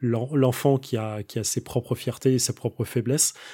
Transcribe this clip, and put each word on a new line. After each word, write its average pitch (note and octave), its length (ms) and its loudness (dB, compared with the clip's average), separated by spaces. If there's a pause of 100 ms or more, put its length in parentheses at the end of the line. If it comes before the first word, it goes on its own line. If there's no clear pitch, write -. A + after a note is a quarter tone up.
l'en-, B2 340 -2
l'enfant C3+ 440 6
qui B2+ 180 -6
a, G#2+ 260 -4
qui - 160 -8
a G#2 60 -2
ses - 180 -4
propres - 320 -4
fiertés C3 400 0
et B2 40 4
ses - 160 -2
propres - 300 -4
faiblesses, B2 500 0 (200)